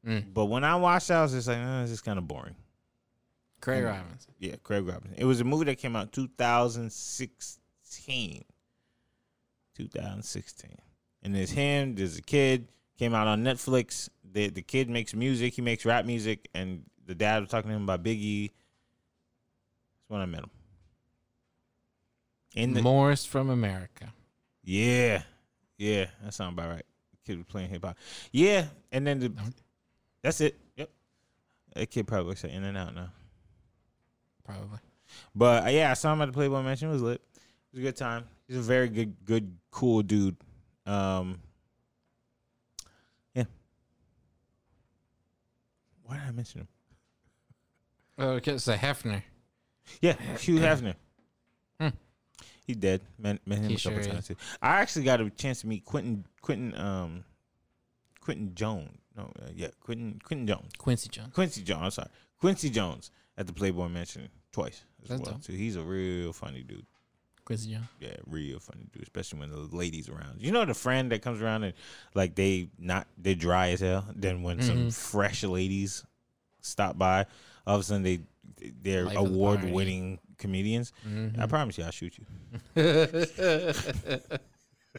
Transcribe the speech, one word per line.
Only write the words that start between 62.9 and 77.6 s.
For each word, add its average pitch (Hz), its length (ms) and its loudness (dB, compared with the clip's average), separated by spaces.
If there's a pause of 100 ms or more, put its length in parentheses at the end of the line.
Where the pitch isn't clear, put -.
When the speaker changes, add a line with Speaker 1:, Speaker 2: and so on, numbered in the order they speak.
Speaker 2:
at 98 100 -6
the 90 60 -12
Playboy 90 340 -2
Mansion 85 420 -10 (220)
twice - 320 -6 (200)
as 104 60 -20
Speaker 1:
That's 127 120 -6
Speaker 2:
well, - 120 -10
Speaker 1:
dope. - 100 -14
Speaker 2:
too. - 100 -12
He's 104 220 -6
a 85 60 -6
real 90 520 -4
funny 67 300 -12
dude. 60 220 -16 (600)
Speaker 1:
Quincy 110 260 -6
Jones. 110 140 -6 (140)
Speaker 2:
Yeah, 52 160 -12 (120)
real 73 320 -6
funny - 320 -18
dude, - 120 -16
especially - 360 -10
when 73 120 -10
the 76 60 -10 (180)
ladies 82 340 -2
around. 76 320 -12
You 139 100 -2
know 226 140 4
the 131 80 0
friend 127 380 2
that 107 100 0
comes 117 200 -4
around 110 220 0
and, 92 100 -2 (400)
like, 92 220 2
they 95 420 4
not, 90 300 -2 (100)
they 92 180 2
dry 90 340 4
as 92 100 2
hell. 95 340 0
Then 92 300 -2
when 90 180 -2
some 120 160 2
Speaker 1:
Mm-hmm. 120 120 2
Speaker 2:
fresh - 540 0
ladies 98 600 0 (580)
stop 95 360 -2
by, 95 280 6 (400)